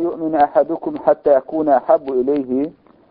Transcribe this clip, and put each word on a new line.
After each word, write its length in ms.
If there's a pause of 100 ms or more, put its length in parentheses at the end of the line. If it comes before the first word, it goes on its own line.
yu'min 300
əhədukum 640
həttə 400
yəkuna 440
əhəbbu 400
iləyhi 520 (380)